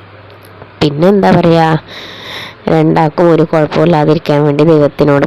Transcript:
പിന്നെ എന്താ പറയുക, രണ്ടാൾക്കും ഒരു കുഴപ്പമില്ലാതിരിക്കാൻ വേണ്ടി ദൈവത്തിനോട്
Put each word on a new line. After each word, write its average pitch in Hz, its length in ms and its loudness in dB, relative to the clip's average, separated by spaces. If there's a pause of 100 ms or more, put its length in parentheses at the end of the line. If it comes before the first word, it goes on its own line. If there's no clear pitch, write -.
(800)
പിന്നെ 151 320 0
എന്താ 190 260 2
പറയുക, 165 400 2 (960)
രണ്ടാൾക്കും 160 560 0
ഒരു 156 180 2
കുഴപ്പമില്ലാതിരിക്കാൻ 156 960 0
വേണ്ടി 147 180 0 (100)
ദൈവത്തിനോട് 147 540 0